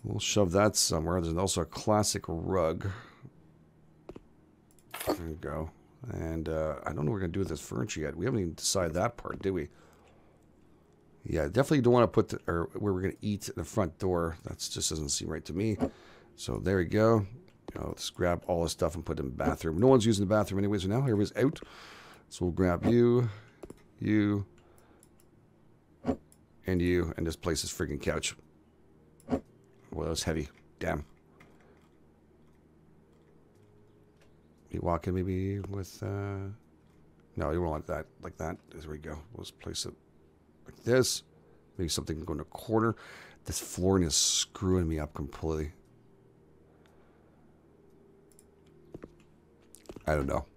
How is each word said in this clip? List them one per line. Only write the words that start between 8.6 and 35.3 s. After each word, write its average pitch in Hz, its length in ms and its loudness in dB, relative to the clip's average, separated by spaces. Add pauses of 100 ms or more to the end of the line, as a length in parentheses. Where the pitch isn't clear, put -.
that 104 220 0
part, - 260 -8
did 95 80 0
we? 80 180 -2 (1600)
Yeah, 76 220 0
definitely 135 360 2
don't 120 100 6
wanna 120 160 8
put - 200 2
the, - 180 -8
or 85 280 -2
where 101 180 -2
we're 92 100 -2
gonna 95 180 -2
eat 104 280 -4
in - 80 -10
the 85 80 -6
front 90 340 -2
door. 85 460 0
That - 140 -10
just - 320 -4
doesn't 76 200 -4
seem 82 180 -4
right 78 160 -6
to 76 80 -10
me. 101 240 0 (600)
So 120 220 -6
there 98 200 2
we 87 60 2
go. 107 420 4 (480)
You - 60 -8
know, - 80 -6
let's - 220 -8
grab 87 360 0
all 85 160 0
this 80 100 0
stuff 82 220 -2
and 78 100 -8
put 78 140 -4
it 76 40 -4
in 69 40 -4
the 64 80 -6
bathroom. 78 440 -2
No 123 100 6
one's 123 180 8
using 101 200 4
the 101 80 2
bathroom 101 240 2
anyway, 101 200 2
so 92 100 -2
now 110 100 2
everybody's 107 380 2
out. 131 240 2 (680)
So - 160 -2
we'll 87 60 0
grab 87 340 4
you, 120 420 6 (720)
you, 104 460 2 (2250)
and 92 140 2
you, 87 360 4
and 82 100 0
just 80 140 -4
place 80 220 0
this - 100 -6
freaking 71 280 -4
couch. 76 340 -2 (920)
Well, - 760 -8
that 80 60 -2
was 78 120 -4
heavy. 78 260 -2 (300)
Damn. 82 260 -4 (3750)
You - 100 -4
walk 85 260 0
in 90 80 -2
maybe 95 460 -2